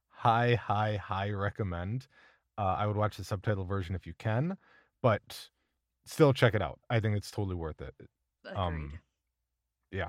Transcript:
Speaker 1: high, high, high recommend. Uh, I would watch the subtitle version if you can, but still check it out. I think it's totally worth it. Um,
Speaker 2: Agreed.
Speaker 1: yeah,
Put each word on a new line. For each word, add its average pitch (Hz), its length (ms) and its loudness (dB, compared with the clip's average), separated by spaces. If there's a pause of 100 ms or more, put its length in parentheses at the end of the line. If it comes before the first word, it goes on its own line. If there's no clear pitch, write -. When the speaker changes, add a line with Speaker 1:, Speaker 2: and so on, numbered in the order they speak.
Speaker 1:
high, 120 460 4
high, 107 420 0
high 98 340 -4
recommend. 101 760 -4 (500)
Uh, 95 220 0
I 104 80 0
would 104 100 0
watch 104 200 0
the 101 60 -10
subtitle 98 420 -4
version 95 300 -4
if 85 120 -10
you 82 80 -14
can, 135 420 -2 (440)
but - 480 0 (560)
still 143 280 6
check 113 220 4
it 104 60 2
out. 76 180 -4 (100)
I 117 100 2
think 104 180 2
it's - 140 -6
totally 95 240 -4
worth 80 260 -8
it. - 140 -12 (600)
Um, 82 360 -2
Speaker 2:
Agreed. 82 100 -14 (880)
Speaker 1:
yeah, 92 180 -4